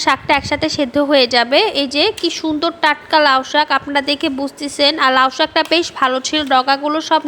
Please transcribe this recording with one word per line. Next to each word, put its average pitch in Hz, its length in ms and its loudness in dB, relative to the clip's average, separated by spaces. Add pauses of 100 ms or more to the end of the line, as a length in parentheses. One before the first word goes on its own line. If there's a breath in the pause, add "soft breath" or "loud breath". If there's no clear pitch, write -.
শাকটা 285 300 0
একসাথে 285 340 -2
সেদ্ধ 285 260 -4 (140)
হয়ে 269 180 4
যাবে। 247 320 2 (140)
এই 277 140 -2
যে 285 160 0 (160)
কি 339 100 -2 (120)
সুন্দর 320 300 -2 (100)
টাটকা 302 380 0
লাউ 269 240 4
শাক, 302 280 0
আপনারা 277 380 -2
দেখে 294 200 -2
বুঝতেছেন। 277 720 -2
আর 269 140 4
লাউ 262 240 4
শাকটা 311 320 0
বেশ 330 180 2 (120)
ভালো 254 180 0 (100)
ছিল, 311 120 -2 (140)
ডগাগুলো 277 480 0
সব 311 260 0